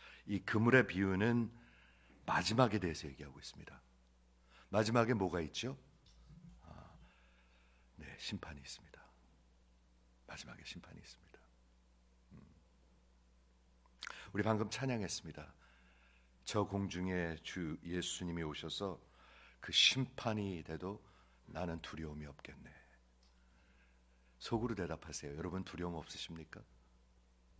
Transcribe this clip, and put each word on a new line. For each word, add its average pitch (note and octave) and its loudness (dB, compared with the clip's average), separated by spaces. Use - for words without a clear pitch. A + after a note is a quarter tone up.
이 G2 2
그물의 A#2 8
비유는 G2 2
마지막에 G#2+ 4
대해서 E2 -2
얘기하고 C#2 -12
있습니다. - -16
마지막에 A2 6
뭐가 F#2 2
있죠? A#2 -4
아, - -18
네, C#2 -14
심판이 - -6
있습니다. - -14
마지막에 - -14
심판이 - -12
있습니다. - -20
음. - -18
우리 G2+ 2
방금 G#2+ 2
찬양했습니다. G#2 -4
"저 G#2 4
공중에 F#2 0
주 E2 -4
예수님이 E2+ -2
오셔서 E2 -4
그 - -10
심판이 G#2 4
돼도 F2+ -6
나는 E2 -2
두려움이 D2+ -8
없겠네." - -14
속으로 A#2 0
대답하세요. D#2 -4
여러분, F2 -2
두려움 F2 -4
없으십니까? - -10